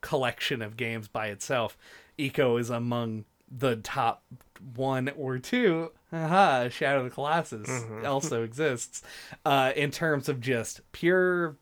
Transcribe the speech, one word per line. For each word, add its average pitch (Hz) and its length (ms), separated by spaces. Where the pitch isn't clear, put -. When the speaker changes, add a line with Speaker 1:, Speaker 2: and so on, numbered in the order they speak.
Speaker 1:
collection 127 640
of 107 140
games 113 300
by 107 220
itself. 110 480
Ico 131 400
is 120 120
among 120 560
the 123 260
top 113 480
one 131 420
or 131 220
two. 170 540
Haha, 160 600
Shadow 139 300
of 123 40
the 123 60
Colossus 143 580
Speaker 2:
Mm-hmm. 117 380
Speaker 1:
also 139 360
exists, 123 600
uh, 135 320
in 143 140
terms 147 380
of 135 120
just 117 400
pure 175 680